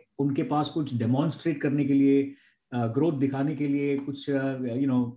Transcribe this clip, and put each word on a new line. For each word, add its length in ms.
उनके 240
पास 260
कुछ 280
demonstrate 640
करने 240
के 80
लिए, 400
अ, 140
growth 260
दिखाने 420
के 120
लिए 300
कुछ, 320
अ, 280
you 300
know, 300